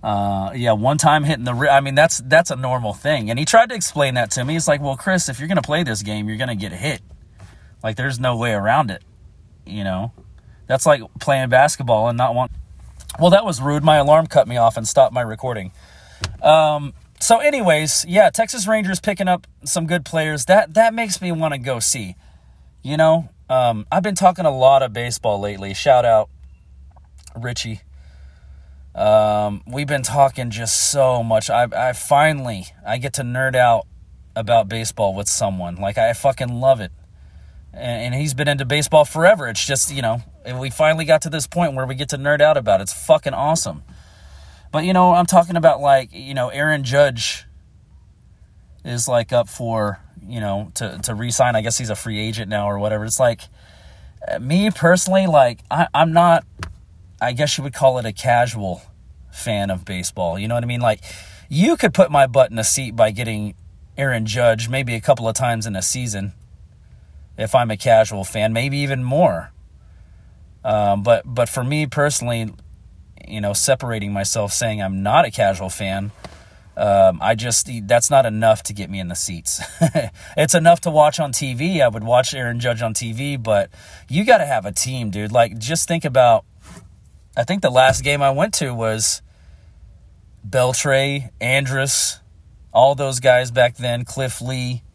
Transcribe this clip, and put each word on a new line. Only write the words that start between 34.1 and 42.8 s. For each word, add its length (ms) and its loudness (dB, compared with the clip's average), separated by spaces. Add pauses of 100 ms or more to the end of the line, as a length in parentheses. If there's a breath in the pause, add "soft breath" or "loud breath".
about 340 2
baseball 460 -4
with 120 -6
someone. 500 -4
Like, 200 -4
I 160 2
fucking 460 -2
love 200 4
it. 120 -8 (840 soft breath)
And, 400 -8
and 20 -4
he's 200 -4
been 120 -2
into 180 -2
baseball 380 4
forever. 440 2
It's 180 -4
just, 260 -2
you 120 -6
know, 180 -2 (380)
we 100 -6
finally 360 2
got 180 4
to 80 -8
this 160 -6
point 260 -2
where 140 -4
we 80 -6
get 140 -8
to 80 -4
nerd 220 0
out 160 6
about 260 2